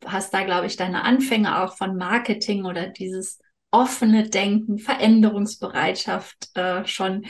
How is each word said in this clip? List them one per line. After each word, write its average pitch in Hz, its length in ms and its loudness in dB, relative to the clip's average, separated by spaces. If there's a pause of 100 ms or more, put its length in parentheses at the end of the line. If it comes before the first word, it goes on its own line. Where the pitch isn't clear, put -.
hast 190 260 -6
da, 190 120 0
glaub 180 200 -2
ich, 190 120 -6
deine 180 280 -4
Anfänge 226 600 2
auch 185 120 -6
von 190 220 -4
Marketing 202 680 -2
oder 180 200 -6
dieses 185 540 -10 (320)
offene 220 580 4
Denken, 202 480 0
Veränderungsbereitschaft, - 1800 0
äh, 185 300 -2
schon, 190 440 -4